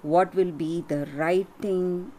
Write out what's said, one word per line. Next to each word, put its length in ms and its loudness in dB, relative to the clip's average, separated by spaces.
what 320 4
will 160 2
be 380 -4
the 260 -2
right 320 2
thing 580 -2